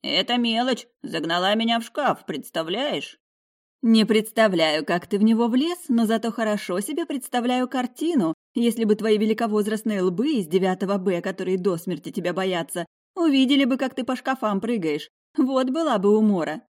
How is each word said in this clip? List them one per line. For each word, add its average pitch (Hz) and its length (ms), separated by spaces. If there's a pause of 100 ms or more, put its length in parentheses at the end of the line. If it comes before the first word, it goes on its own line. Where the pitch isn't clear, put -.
«Эта 208 340
мелочь 240 500 (160)
загнала 165 520
меня 226 240
в 226 60
шкаф, 254 420
представляешь?» 170 920 (680)
«Не 220 200
представляю, 190 760
как 170 240
ты 208 120
в 196 40
него 226 240
влез, 294 320 (100)
но 233 180
зато 226 260
хорошо 208 480
себе 302 240
представляю 254 640
картину, 269 640 (220)
если 226 300
бы 208 100
твои 214 240
великовозрастные 214 840
лбы 190 360
из 190 100
девятого 185 500
Б, 185 240
которые 185 380
до 180 180
смерти 165 340
тебя 175 220
боятся, 175 540 (280)
увидели 277 520
бы, 262 100
как 262 180
ты 254 80
по 254 140
шкафам 214 460
прыгаешь. 165 480 (260)
Вот 262 320
была 277 300
бы 202 180
умора». 180 460 (120)